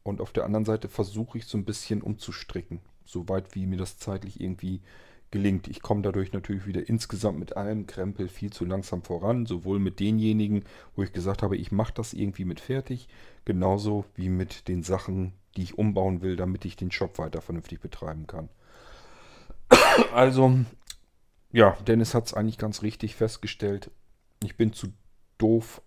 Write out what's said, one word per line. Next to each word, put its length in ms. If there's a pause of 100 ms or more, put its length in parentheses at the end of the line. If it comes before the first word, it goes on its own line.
Und 180
auf 120
der 120
anderen 200
Seite 240
versuche 500
ich 80
so 120
ein 60
bisschen 360
umzustricken, 800 (240)
soweit 500
wie 120
mir 120
das 200
zeitlich 420
irgendwie 420 (480)
gelingt. 380
Ich 140
komme 200
dadurch 300
natürlich 340
wieder 220
insgesamt 500
mit 180
allem 300
Krempel 420
viel 240
zu 120
langsam 380
voran, 440
sowohl 320
mit 220
denjenigen, 640 (300)
wo 80
ich 100
gesagt 300
habe, 140
ich 160
mach 180
das 220
irgendwie 320
mit 160
fertig, 480 (360)
genauso 600 (100)
wie 140
mit 400
den 140
Sachen, 500 (240)
die 60
ich 160
umbauen 440
will, 140
damit 280
ich 120
den 160
Shop 260
weiter 220
vernünftig 400
betreiben 460
kann. 220 (1200)
<coughs> 60 (360)
Also, 460 (920)
ja, 240 (100)
Dennis 280
hat's 200
eigentlich 240
ganz 240
richtig 340
festgestellt. 760 (540)
Ich 120
bin 180
zu 140 (500)
doof, 480